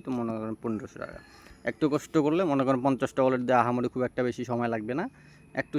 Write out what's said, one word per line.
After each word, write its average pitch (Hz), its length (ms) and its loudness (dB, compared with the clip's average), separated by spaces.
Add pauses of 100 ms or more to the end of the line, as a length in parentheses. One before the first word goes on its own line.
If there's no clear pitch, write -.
তো - 120 -10
মনে 117 220 -4
করেন 110 240 -6
পনেরোশো 113 400 -6
টাকা। - 140 -12 (520)
একটু - 240 -2
কষ্ট - 200 -4 (120)
করলে 160 160 2 (100)
মনে 139 160 2
করেন 131 200 4
পঞ্চাশটা 135 360 0
ওয়ালেট 131 260 2
দেওয়া 123 140 6
আহামরি 123 300 0
খুব 127 160 -2
একটা 131 180 -4
বেশি 120 240 -4
সময় 117 220 0
লাগবে 113 260 -4
না। 196 60 -4 (560)
একটু - 180 -4